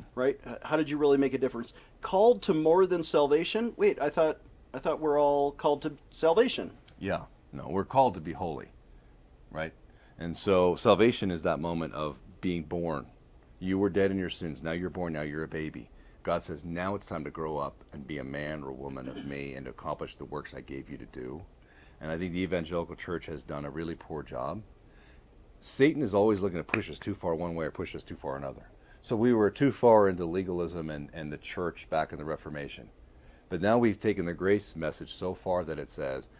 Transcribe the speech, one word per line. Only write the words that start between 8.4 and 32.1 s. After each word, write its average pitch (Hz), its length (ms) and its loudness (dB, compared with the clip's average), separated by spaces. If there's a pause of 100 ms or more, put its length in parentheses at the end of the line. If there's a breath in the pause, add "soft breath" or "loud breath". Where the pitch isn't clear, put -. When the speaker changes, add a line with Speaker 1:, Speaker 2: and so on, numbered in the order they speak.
Speaker 2:
right? 78 220 -6 (440 soft breath)
And 82 200 -8
so 90 400 6
salvation 107 560 6
is 82 100 -4
that 82 160 2
moment 82 360 -4
of 73 240 -6 (220)
being 87 220 -2
born. 80 440 -4 (520)
You 95 200 0
were 98 120 4
dead 98 220 4
in 98 60 -2
your 90 120 -2
sins. 73 320 -8
Now 80 100 -6
you're 87 180 -4
born. 87 240 -4
Now 76 80 -4
you're 76 200 -6
a 78 60 -8
baby. 76 420 -8 (320 soft breath)
God 85 220 -2
says, 78 200 -10
"Now 87 300 -4
it's 101 120 -10
time 80 180 -8
to 71 60 -10
grow 78 260 -6
up 71 260 -8 (100)
and 71 140 -14
be 76 120 -8
a 65 60 -8
man 73 380 -8
or 67 80 -10
woman 65 380 -10
of 65 160 -12
me 69 300 -10
and 67 100 -12
to 62 60 -10
accomplish 73 440 -8
the 71 120 -14
works 71 280 -10
I 67 60 -12
gave 67 280 -12
you 69 100 -12
to - 80 -16
do." 65 360 -12 (580 soft breath)
And 78 100 -8
I 82 80 -2
think 87 140 -4
the 87 80 -2
evangelical 85 560 -4
church 85 300 -8
has 76 160 -10
done 73 220 -8
a 71 60 -8
really 80 240 -8
poor 76 280 -10
job. 67 400 -8 (1000 soft breath)
Satan 147 420 2
is 98 120 -2
always 104 260 4
looking 90 180 -2
to 78 60 -6
push 104 260 -2
us 76 80 -12
too 104 160 -8
far 90 200 -4
one 85 200 -4
way 82 120 -4
or 71 40 -6
push - 240 -8
us 80 80 -12
too - 140 -14
far 69 200 -6
another. 69 340 -10 (320 soft breath)
So - 140 -2
we 120 160 4
were 107 180 4
too 139 220 2
far 107 360 8
into 90 160 -2
legalism 87 640 -4
and, 73 220 -10
and 78 200 -10
the 73 60 -10
church - 520 -8
back 78 220 0